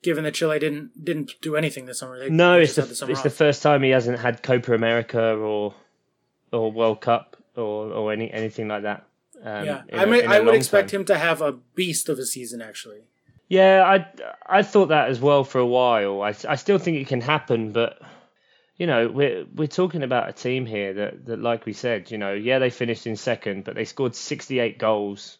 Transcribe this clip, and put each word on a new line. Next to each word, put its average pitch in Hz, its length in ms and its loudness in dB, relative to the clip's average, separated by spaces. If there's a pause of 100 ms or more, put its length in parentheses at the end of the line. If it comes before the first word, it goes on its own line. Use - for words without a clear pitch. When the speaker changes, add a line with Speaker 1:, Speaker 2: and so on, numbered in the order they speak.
Speaker 1:
given 160 200 -2
that 147 120 -4
Chile 156 240 0
didn't, 151 440 -6
didn't 151 380 -4
do 156 140 -4
anything 147 320 -4
this 123 120 -12
summer. 127 200 -14
They, 135 100 -8
Speaker 2:
No, 175 280 8
Speaker 1:
they 170 60 8
Speaker 2:
it's 147 60 4
Speaker 1:
just - 60 -4
Speaker 2:
the, 151 80 2
Speaker 1:
had - 80 -6
the - 40 -12
summer 131 160 -6
Speaker 2:
it's 151 120 -2
the 147 60 2
Speaker 1:
off. 127 60 -8
Speaker 2:
first 147 280 2
time 147 200 4
he 131 60 4
hasn't 123 300 2
had 117 240 -4
Copa 120 300 0
America 113 640 0
or, 107 380 -4 (760)
or 113 200 -2
World 110 300 0
Cup - 360 -2 (180)
or, 107 360 -6
or 107 220 -2
any, 110 180 -6
anything 110 360 -6
like 104 160 -6
that. 104 240 -8 (360)
Um, 202 220 -8
Speaker 1:
Yeah, - 240 -6
Speaker 2:
in - 100 -8
Speaker 1:
I - 40 4
Speaker 2:
a, 202 40 2
Speaker 1:
may, 240 160 4
Speaker 2:
in 226 80 0
a - 40 6
Speaker 1:
I 214 40 8
would 226 80 4
Speaker 2:
long 226 80 6
Speaker 1:
expect 196 360 2
Speaker 2:
time. 196 100 -4
Speaker 1:
him 180 40 -6
to 190 120 2
have 160 240 0
a 143 120 -2
beast 165 560 -6
of 131 100 -2
a 127 60 -8
season, 120 360 -10
actually. 107 400 -18 (460)
Speaker 2:
Yeah, 190 360 6
I, - 760 0
I - 20 4
thought 190 280 2
that 143 200 4
as 123 100 -2
well 139 240 4
for 131 160 -4
a 123 60 4
while. 117 560 2
I, 104 140 -4 (120)
I 147 80 0
still 196 220 0
think 175 200 -2
it 135 100 -6
can 127 140 -2
happen, 120 500 -2
but, 117 280 -2 (760)
you 175 100 -4
know, 117 220 2
we're, 120 440 -2
we're 156 140 -4
talking 170 360 -4
about 123 260 -2
a - 20 -12
team 127 360 -6
here 101 260 -6
that, - 320 -8
that, 113 160 -10
like 117 240 -4
we 107 80 -8
said, 110 380 -6
you 113 80 -10
know, 98 140 -4
yeah, 120 260 0
they 127 100 2
finished 120 380 -6
in 110 100 -6
second, 101 480 -6
but - 100 -12
they 113 80 -6
scored 123 320 -4
sixty-eight 123 600 -6
goals. 104 640 -4